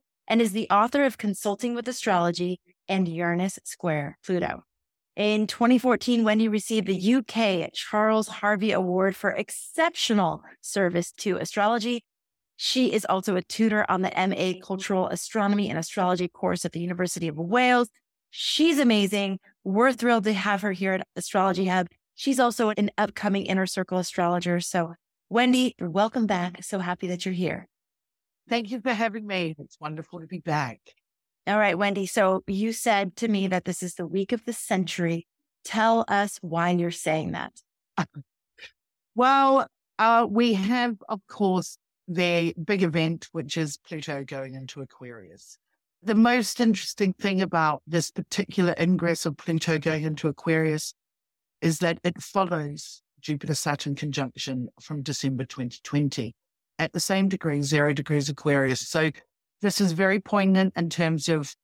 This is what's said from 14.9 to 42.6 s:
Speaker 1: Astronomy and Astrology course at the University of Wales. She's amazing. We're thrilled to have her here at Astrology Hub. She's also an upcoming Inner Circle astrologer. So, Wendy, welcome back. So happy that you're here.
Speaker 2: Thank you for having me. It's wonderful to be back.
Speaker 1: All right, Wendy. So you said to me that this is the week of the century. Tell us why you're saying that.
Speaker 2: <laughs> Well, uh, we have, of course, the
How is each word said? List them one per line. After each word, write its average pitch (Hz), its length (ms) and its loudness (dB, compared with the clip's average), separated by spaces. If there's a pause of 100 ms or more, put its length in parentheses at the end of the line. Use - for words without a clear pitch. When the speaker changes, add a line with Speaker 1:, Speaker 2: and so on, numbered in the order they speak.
Speaker 1:
Astronomy 202 640 -2
and 160 80 -2
Astrology 180 500 -2
course 180 380 -4
at 170 60 -4
the - 80 -8
University 175 460 -4
of 151 100 -6
Wales. 247 520 2 (400)
She's - 500 0
amazing. 202 600 2 (260)
We're 226 300 2
thrilled 233 300 2
to 214 100 2
have 196 260 0
her 202 120 -2
here 190 200 -2
at 190 140 -2 (100)
Astrology 190 520 0
Hub. 180 180 2 (280)
She's 262 240 0
also 240 380 2
an 208 220 2
upcoming 202 480 0
Inner 190 180 0
Circle 185 320 -4
astrologer. 175 640 0
So, 170 320 -4 (380)
Wendy, 254 500 2
welcome 208 460 0
back. 180 360 -4
So 190 180 -6
happy 180 260 -4
that 175 180 -6
you're 185 80 -4
here. 175 340 -4 (800)
Speaker 2:
Thank 233 240 -2
you 240 120 -8
for 247 100 0
having 220 340 -2
me. 180 320 -4
It's - 220 -20
wonderful 156 400 -12
to 160 60 -16
be 180 140 -12
back. 147 400 -4 (640)
Speaker 1:
All 202 120 2
right, 196 200 2
Wendy. 202 260 0
So 190 420 2
you 208 280 -2
said 202 420 0
to 233 120 -2
me 196 180 0
that 185 180 0
this - 180 -6
is 180 120 -8
the 175 120 -8
week 196 260 -2
of 233 120 -4
the 240 80 -6
century. 170 760 -2 (380)
Tell 226 440 2
us 202 340 0
why 170 300 0
you're 175 180 2
saying 156 420 -2
that. 64 200 -8 (440)
Speaker 2:
<laughs> 185 100 -2 (1080)
Well, 269 520 6 (320)
uh, 233 300 6
we 233 240 4
have, 226 440 0 (120)
of 208 180 -4
course, 185 520 -2 (340)
the 170 400 2 (100)